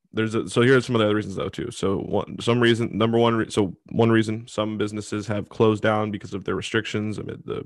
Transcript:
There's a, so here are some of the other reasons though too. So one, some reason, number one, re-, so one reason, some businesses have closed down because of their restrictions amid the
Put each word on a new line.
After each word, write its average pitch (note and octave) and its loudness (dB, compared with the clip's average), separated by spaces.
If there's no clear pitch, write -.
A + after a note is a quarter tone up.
There's A2 -2
a, G2 -2
so A#2+ 2
here B2+ 8
are B2 4
some B2 -2
of A2+ 4
the G#2+ 4
other G#2 2
reasons G2 -4
though D2+ -4
too. - -8
So G2 -2
one, - -4
some A#2+ 2
reason, A#2 2
number A2+ 2
one, A#2 4
re-, A2 -2
so G2+ 0
one A2+ 4
reason, A2+ 2
some G#2+ -4
businesses G#2 -6
have G2+ -6
closed G#2+ 2
down G#2+ 2
because G2+ -10
of F#2 -8
their F#2+ -4
restrictions G#2+ -4
amid - -12
the - -8